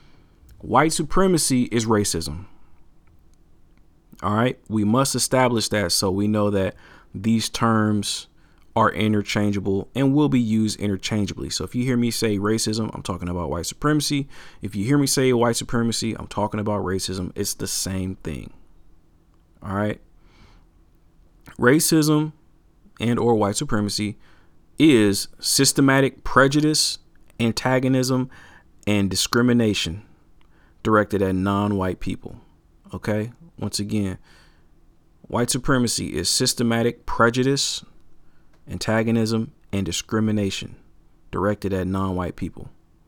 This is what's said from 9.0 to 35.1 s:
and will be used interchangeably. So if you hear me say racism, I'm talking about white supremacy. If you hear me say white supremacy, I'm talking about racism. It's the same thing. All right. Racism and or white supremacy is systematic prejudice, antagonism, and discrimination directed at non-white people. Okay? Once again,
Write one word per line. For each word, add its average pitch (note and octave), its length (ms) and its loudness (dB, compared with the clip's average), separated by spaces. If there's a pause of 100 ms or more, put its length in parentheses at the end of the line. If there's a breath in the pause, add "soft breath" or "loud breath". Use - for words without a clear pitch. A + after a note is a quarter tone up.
and C3+ 200 2
will D3 140 4
be C3 120 2
used A2 380 0
interchangeably. G2 720 -4
So - 140 -6
if F#2 100 -10
you B2 80 -2
hear B2 140 0
me A#2+ 140 0
say A2 260 -2
racism, G#2+ 580 -2
I'm - 80 -12
talking F2 260 -6
about F2 220 -4
white E2+ 160 -6
supremacy. D3 640 -2 (340 loud breath)
If G#2+ 140 -8
you G2 80 -2
hear C#3+ 140 2
me C#3 80 2
say C3 260 2
white A#2 240 2
supremacy, A#2 600 -2
I'm - 100 -10
talking G#2 340 -4
about G#2 240 -2
racism. F#2 500 -4
It's G2+ 200 -4
the G2+ 120 -10
same F#2+ 500 -6
thing. C#2 360 -12 (1080)
All F#2+ 120 -8
right. G#2 260 -4 (1600 soft breath)
Racism D3+ 760 2 (680)
and A#2 180 0
or A#2 160 4
white G#2 220 2
supremacy G#2 640 -2 (600 soft breath)
is A2 500 6 (120)
systematic C3+ 800 2
prejudice, D3 760 2 (420)
antagonism, B2+ 880 0 (580 loud breath)
and G2+ 220 2
discrimination A2 960 0 (800 soft breath)
directed G#2 400 2
at F#2+ 120 0
non-white G2 640 0
people. - 360 -8 (560)
Okay? G#2+ 400 -6 (260)
Once G#2 200 -6
again, G#2 400 -4 (1040 soft breath)